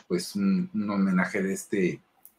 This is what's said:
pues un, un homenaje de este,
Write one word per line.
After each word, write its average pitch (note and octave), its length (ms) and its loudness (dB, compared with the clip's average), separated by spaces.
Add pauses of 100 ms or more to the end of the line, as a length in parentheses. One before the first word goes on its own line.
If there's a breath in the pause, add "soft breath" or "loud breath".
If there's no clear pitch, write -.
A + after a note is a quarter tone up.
pues F2+ 260 -4
un, G2 380 2
un G#2 180 -2
homenaje G2 520 2
de F#2+ 100 -2
este, F#2 480 -2 (380)